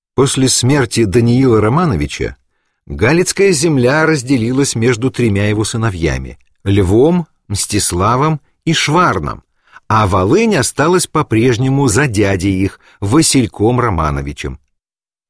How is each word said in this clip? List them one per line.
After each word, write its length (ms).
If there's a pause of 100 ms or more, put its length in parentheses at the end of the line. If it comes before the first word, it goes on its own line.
(140)
После 360
смерти 560
Даниила 560
Романовича 720 (500)
Галицкая 680
земля 520
разделилась 680
между 340
тремя 380
его 160
сыновьями: 760 (280)
Львом, 600 (200)
Мстиславом 920 (240)
и 80
Шварном, 720 (420)
а 200
Волынь 480
осталась 500
по-прежнему 840
за 200
дядей 460
их, 260 (220)
Васильком 800
Романовичем. 800 (720)